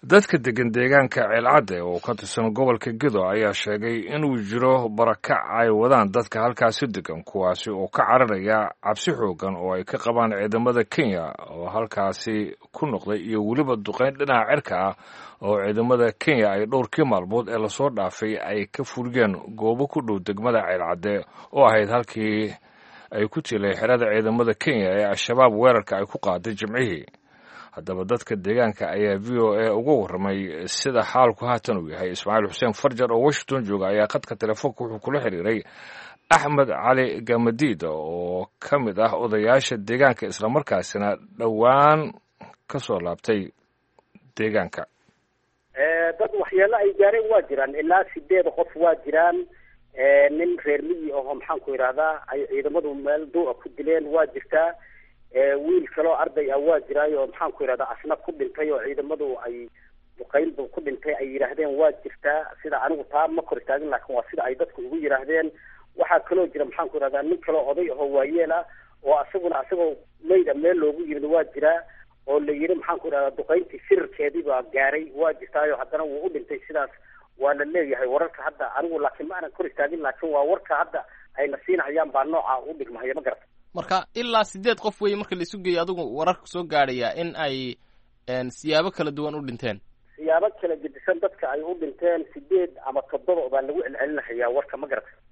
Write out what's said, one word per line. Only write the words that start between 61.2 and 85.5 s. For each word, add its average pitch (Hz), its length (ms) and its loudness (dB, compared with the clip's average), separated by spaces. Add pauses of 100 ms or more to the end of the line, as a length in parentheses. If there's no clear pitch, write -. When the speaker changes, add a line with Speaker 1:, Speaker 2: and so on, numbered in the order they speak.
Speaker 2:
yidhaahdeen 143 440 -2
waa 151 140 4 (120)
jirtaa. 147 440 -4 (160)
Sida 147 180 -4
anigu 147 300 -2
taa 156 160 2
ma 320 140 -2
kor - 180 -6
istaagin, 143 300 -2
laakiin 127 260 -4
waa 120 160 -2
sida - 120 -4
ay 127 120 -2
dadku 160 260 -6
ugu 127 220 -8
yidhaahdeen. 147 480 0 (460)
Waxaa 165 220 4 (100)
kaloo 180 180 2
jira, 147 180 -4
maxaan 147 240 -6
ku 151 80 -6
idhahdaa, 139 260 -2
nin 165 180 -2
kaloo 151 280 0
oday 165 220 -2
ahoo 139 260 -2
waayeel 156 340 2
ah 170 120 0 (400)
oo 143 160 4
asaguna, 165 400 -2
asagoo 165 360 0 (280)
meyd 170 260 4
ah 139 60 2
meel 170 240 2
loogu 151 260 0
yimid 147 200 -6
waa 160 180 2 (100)
jiraa 151 260 2 (480)
oo 143 120 2
la 147 140 -2
yidhi, 165 220 0
maxaan 165 240 -4
ku - 80 -10
idhahdaa, 139 300 -2
duqeyntii 170 500 -2
sirarkeedii 160 600 0
baa 131 140 0 (120)
gaaray 139 420 0
waa 156 180 0
jirtaayo, 151 440 -2
haddana 156 260 -6
wuu 147 220 -6
u 185 40 0
dhintay. 143 380 -8
Sidaas 151 220 -4 (500)
waa 139 140 4
la 143 120 -2
leeyahay 143 420 0
wararka 147 360 -2
hadda 139 360 -6
anigu, 165 200 -4
laakiin 147 280 -4
ma 180 80 -10
aanan 165 160 -10
kor 180 160 -6
istaagin, 151 340 -4
laakiin 151 320 -6
waa 143 140 2
warka 170 280 -2
hadda 156 280 -2 (340)
ayna 139 280 -2
siinahayaan 156 460 0
baa 135 120 2
nooca 139 340 0 (120)
u 160 100 -10
dhigmahaya, 123 360 -8
ma 156 60 -8
garata. 127 240 -6 (280)
Speaker 3:
Marka 180 320 -2 (100)
ilaa 233 280 0
sideed 208 360 -2
qof 208 220 -6
weeye 202 160 0
marka 202 180 -6
la 180 80 -6
isu 185 180 -10